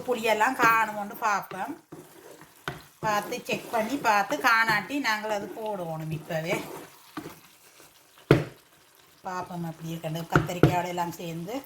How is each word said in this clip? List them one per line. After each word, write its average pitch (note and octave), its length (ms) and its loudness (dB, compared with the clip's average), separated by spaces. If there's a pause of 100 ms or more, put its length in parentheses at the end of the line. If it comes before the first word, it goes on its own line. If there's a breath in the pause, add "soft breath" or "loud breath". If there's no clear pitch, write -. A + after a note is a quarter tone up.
புளியெல்லாம் A#3 580 2
காணுமோன்னு G#3+ 600 4
பார்ப்பேன். G3+ 540 -2 (1300)
பார்த்து G#3+ 460 0
செக் - 260 -4
பண்ணி A3+ 260 0
பார்த்து G#3 400 2
காணாட்டி A3+ 640 4
நாங்கள் G#3+ 320 -2
அது G3+ 220 -2
போடுவோம் E3+ 580 -6
இப்போவே. D#3+ 440 -4 (2750)
பார்ப்போம் F3+ 440 -8
எப்படி D#3+ 240 -10
இருக்குன்ட்டு. E3 380 -8
கத்தரிக்காயோட F3+ 580 2
எல்லாம் F3 240 -4
சேர்ந்து E3+ 440 -8 (100)